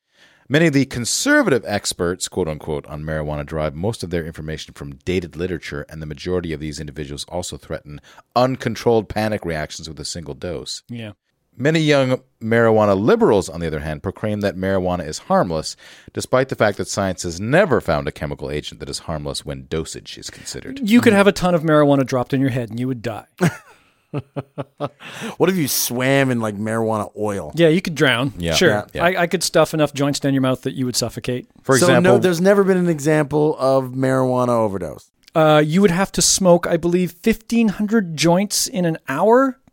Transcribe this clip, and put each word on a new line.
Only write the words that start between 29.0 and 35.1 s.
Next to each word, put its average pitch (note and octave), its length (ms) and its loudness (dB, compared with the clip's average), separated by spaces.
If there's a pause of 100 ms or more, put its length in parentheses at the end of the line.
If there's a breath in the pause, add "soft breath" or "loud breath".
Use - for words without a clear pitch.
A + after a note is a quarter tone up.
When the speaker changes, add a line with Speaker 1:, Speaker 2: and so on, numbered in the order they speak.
Speaker 2:
I, F3+ 200 0
I F3 40 0
could E3+ 160 -2
stuff - 300 2
enough D3+ 200 0
joints C#3 260 -2
down C#3 140 0
your C3+ 80 0
mouth C3 200 -2
that C3+ 120 -6
you C3 120 -4
would B2 100 -4
suffocate. B2 520 -4 (140)
Speaker 1:
For C3 160 4
Speaker 3:
So F3 100 4
Speaker 1:
example, F3 260 6
Speaker 3:
no, F#3+ 40 6
there's F3 240 2
never G3 220 6
been F#3 140 4
an F3 100 2
example D3+ 720 0
of C3 320 2
marijuana B2+ 580 0
overdose? G2 640 -2 (240)